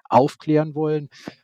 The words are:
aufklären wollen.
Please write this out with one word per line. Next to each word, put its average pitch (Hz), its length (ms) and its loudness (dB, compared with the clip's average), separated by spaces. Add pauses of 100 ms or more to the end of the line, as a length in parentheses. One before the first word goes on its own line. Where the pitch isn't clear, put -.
aufklären 151 680 0
wollen. 151 360 -4 (340)